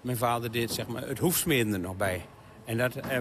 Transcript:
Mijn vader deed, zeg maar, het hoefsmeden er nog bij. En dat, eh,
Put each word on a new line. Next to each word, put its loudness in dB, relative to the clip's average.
Mijn -2
vader 2
deed, 0
zeg -4
maar, -6
het -4
hoefsmeden 4
er 0
nog -4
bij. 0
En 0
dat, 2
eh, -2